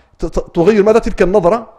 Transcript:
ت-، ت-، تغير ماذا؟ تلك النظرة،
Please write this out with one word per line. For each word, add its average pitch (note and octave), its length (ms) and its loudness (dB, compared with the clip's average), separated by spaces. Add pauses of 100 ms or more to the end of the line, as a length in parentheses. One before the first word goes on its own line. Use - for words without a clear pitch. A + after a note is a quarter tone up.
(180)
ت-، F3 80 -10
ت-، - 280 -8
تغير F#3+ 280 2
ماذا؟ A3 160 2
تلك G#3+ 240 -4
النظرة، F#3+ 560 0